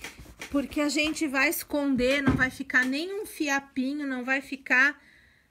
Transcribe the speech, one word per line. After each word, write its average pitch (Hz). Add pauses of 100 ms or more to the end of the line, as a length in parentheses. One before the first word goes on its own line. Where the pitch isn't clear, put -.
(500)
Porque 285
a 294
gente 302
vai 269
esconder, 277
não 269
vai 262
ficar 262
nenhum 349
fiapinho, 277
não 254
vai 269
ficar 269 (520)